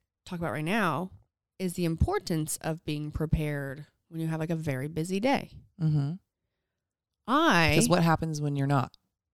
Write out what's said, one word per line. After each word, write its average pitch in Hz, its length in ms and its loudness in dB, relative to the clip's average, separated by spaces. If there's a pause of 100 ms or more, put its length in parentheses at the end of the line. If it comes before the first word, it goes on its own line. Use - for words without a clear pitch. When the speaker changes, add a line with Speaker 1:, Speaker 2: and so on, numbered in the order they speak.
(260)
Speaker 1:
talk 175 140 -10
about 151 140 -4
right 151 120 -4
now 180 460 -2 (480)
is 180 140 -4
the 175 120 -2
importance 165 760 -2
of 160 220 -6
being 151 280 -6
prepared 147 760 -4 (240)
when 165 100 -10
you 160 80 -4
have, 160 120 -4
like, 160 100 -4
a 170 60 -2
very 147 320 -4
busy 170 320 -4
day. 254 320 0 (280)
Speaker 2:
Mm-hmm. 151 340 2 (1120)
Speaker 1:
I 208 480 6
Speaker 2:
'Cause 226 120 4
what 175 140 4
happens 160 400 2
when 143 140 0
you're 139 100 0
not? 139 320 0 (360)